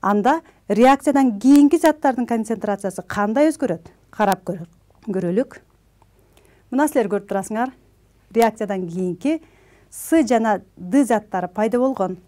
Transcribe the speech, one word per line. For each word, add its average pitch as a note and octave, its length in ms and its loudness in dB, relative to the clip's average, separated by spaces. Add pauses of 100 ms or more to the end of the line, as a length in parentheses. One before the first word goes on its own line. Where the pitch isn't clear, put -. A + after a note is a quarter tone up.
Анда G#3 400 0 (260)
реакциядан C4 720 2
кийинки C#4+ 380 6
заттардын D4 500 0
концентрациясы G#3 800 -6
кандай A3 420 0
өзгөрөт? F#3+ 380 -6 (240)
Карап G3 320 -2
көрө-, F3 240 -10 (400)
көрөлүк. F#3 540 -4 (1080)
Мына C#4+ 180 0
силер C4 200 0
көрүп G3 220 -6
турасыңар, G#3+ 420 -6 (640)
реакциядан G#3+ 520 -2
кийинки F#3 540 -4 (480)
С - 340 0
жана A3 380 0 (160)
Д F#3+ 280 0
заттары G#3 420 -2
пайда A3 320 -2
болгон. G3 380 -2 (100)